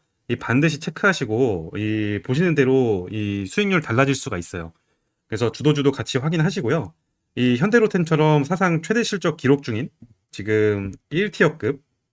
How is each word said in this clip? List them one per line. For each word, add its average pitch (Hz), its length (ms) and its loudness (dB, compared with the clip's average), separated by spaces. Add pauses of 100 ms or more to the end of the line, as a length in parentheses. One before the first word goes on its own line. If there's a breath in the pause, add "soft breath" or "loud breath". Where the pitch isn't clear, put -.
(300)
이 120 80 0
반드시 147 420 0
체크하시고, 113 960 -2
이 107 460 -2
보시는 160 320 0
대로 123 560 2
이 104 340 -4
수익률 190 360 0
달라질 135 340 2
수가 107 220 -6
있어요. 85 360 -10 (540)
그래서 113 240 -2
주도주도 139 400 2
같이 - 260 -6
확인하시고요. 156 760 -2 (420)
이 123 220 2
현대로템처럼 165 840 4
사상 170 400 0
최대 226 200 0
실적 180 340 -2
기록 139 260 2
중인 120 260 -6 (420)
지금 104 600 0 (180)
일 196 220 -2
티어급, - 500 -8 (320)